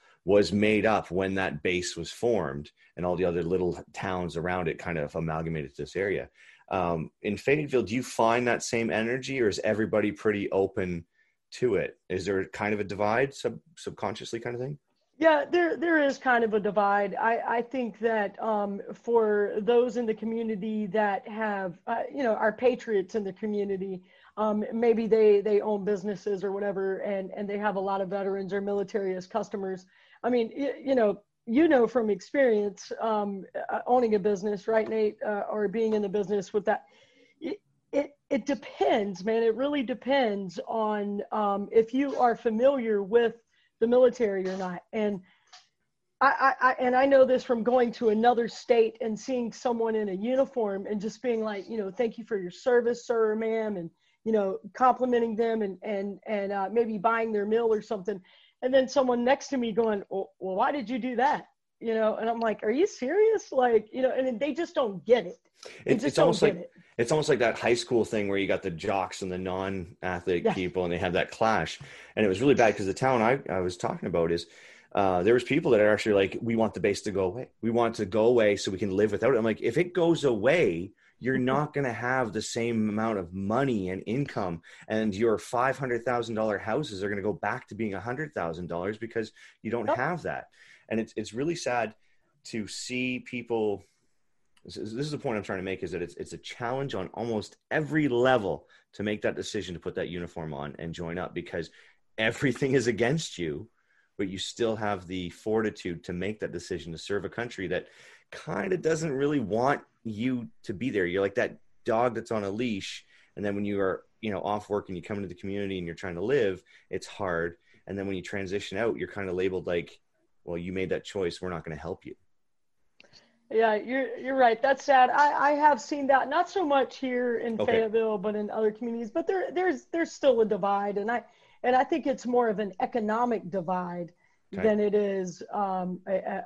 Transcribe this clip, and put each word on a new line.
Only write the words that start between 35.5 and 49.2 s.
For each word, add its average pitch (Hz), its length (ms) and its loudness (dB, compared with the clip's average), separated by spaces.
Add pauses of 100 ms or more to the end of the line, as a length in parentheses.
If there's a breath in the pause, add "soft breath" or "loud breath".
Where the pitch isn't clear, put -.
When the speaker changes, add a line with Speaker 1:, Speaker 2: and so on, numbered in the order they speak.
Speaker 2:
or 208 180 0
being 220 260 0
in 208 80 2
the 202 60 -2
business 196 440 -2
with 202 120 -2
that. 208 200 0 (560 soft breath)
It, 349 200 -8 (320)
it, 285 200 -2 (180)
it 269 160 -2
depends, 208 760 0
man. 226 180 2
It 226 120 4
really 277 280 0
depends 214 840 -2
on, 208 640 -2
um, 202 400 0
if 226 220 4
you 269 260 0
are 233 160 4
familiar 226 680 2
with 226 320 2 (460)
the 226 80 2
military 240 600 4
or 190 80 -4
not. 180 360 -6
And 208 280 -2 (1000 soft breath)
I, 269 400 4
I, 254 100 6
I, 247 80 0
and 247 160 2
I 262 100 6
know 269 200 8
this 254 180 2
from 233 220 0
going 240 300 4
to 226 160 2
another 226 360 4
state 226 540 2
and 220 180 -4
seeing 247 340 -4